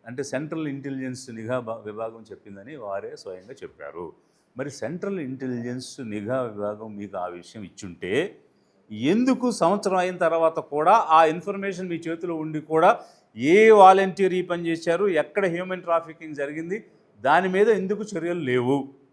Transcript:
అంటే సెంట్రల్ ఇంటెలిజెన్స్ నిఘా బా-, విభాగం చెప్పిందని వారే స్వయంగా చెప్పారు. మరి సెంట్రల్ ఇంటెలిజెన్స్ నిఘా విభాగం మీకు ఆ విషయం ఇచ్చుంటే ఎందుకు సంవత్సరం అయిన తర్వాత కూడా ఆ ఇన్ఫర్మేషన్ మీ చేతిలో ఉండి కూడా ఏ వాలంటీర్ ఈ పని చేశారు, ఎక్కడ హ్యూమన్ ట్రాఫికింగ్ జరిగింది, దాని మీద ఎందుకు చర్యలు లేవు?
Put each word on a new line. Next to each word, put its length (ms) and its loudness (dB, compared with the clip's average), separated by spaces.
అంటే 180 -10
సెంట్రల్ 440 -6
ఇంటెలిజెన్స్ 600 -8
నిఘా 300 -6
బా-, 260 -10
విభాగం 460 -10
చెప్పిందని 440 -20
వారే 400 -10
స్వయంగా 380 -16
చెప్పారు. 600 -14
మరి 120 -8
సెంట్రల్ 500 -8
ఇంటెలిజెన్స్ 800 -8
నిఘా 420 -6
విభాగం 560 -8
మీకు 200 -10
ఆ 100 -6
విషయం 360 -14
ఇచ్చుంటే 760 -6
ఎందుకు 600 0
సంవత్సరం 460 0
అయిన 200 -2
తర్వాత 420 2
కూడా 320 0
ఆ 340 6
ఇన్ఫర్మేషన్ 640 -4
మీ 60 -4
చేతిలో 400 -8
ఉండి 260 -6
కూడా 280 4
ఏ 340 8
వాలంటీర్ 600 8
ఈ 80 0
పని 260 -4
చేశారు, 400 0
ఎక్కడ 380 0
హ్యూమన్ 360 -4
ట్రాఫికింగ్ 540 -4
జరిగింది, 500 -8
దాని 280 4
మీద 200 4
ఎందుకు 340 0
చర్యలు 360 -6
లేవు? 500 0